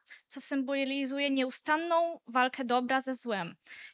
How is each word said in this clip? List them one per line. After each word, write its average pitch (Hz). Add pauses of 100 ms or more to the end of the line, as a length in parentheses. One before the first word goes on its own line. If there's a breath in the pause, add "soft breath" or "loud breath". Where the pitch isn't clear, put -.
(280 loud breath)
co 277
symbolizuje 277
nieustanną 320
walkę 254
dobra 247
ze 262
złem. 196 (380 loud breath)